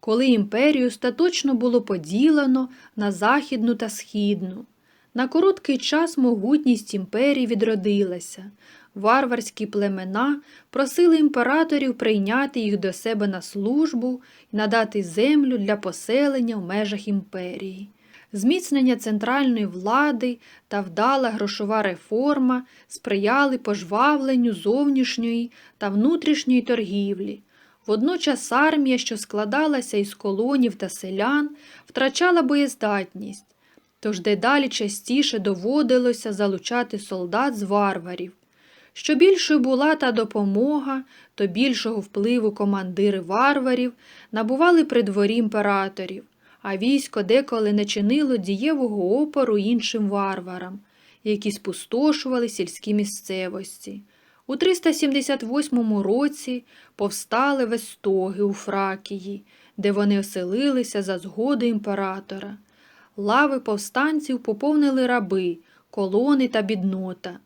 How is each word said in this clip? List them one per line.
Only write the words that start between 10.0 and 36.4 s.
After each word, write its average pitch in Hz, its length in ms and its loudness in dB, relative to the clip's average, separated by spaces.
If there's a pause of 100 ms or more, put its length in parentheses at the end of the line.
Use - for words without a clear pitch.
просили 320 480 4
імператорів 285 760 2
прийняти 233 680 0
їх 202 180 0
до 185 140 -2
себе 208 360 -4
на 185 140 -6
службу 254 760 -2 (320)
і 202 40 -4
надати 214 460 0
землю 254 560 2
для 202 180 0
поселення 233 800 -2
в 190 80 -6
межах 202 440 -4
імперії. 190 800 -6 (440)
Зміцнення 254 640 2
центральної 226 680 0
влади 233 720 0 (300)
та 202 120 -2
вдала 220 500 0
грошова 208 520 -2
реформа 254 800 0 (260)
сприяли 247 680 0
пожвавленню 240 960 2
зовнішньої 233 960 0 (280)
та 208 100 -4
внутрішньої 254 760 2
торгівлі. 202 800 -2 (440)
Водночас 262 680 0
армія, 277 460 2
що 233 180 -6
складалася 247 800 -2
із 202 180 -2
колонів 233 600 0
та 190 140 -8
селян, 233 640 -2 (360)
втрачала 330 560 2
боєздатність, 214 1040 -2 (540)
тож 208 200 -4
дедалі 233 480 2
частіше 240 720 -2
доводилося 233 920 0
залучати 208 640 -2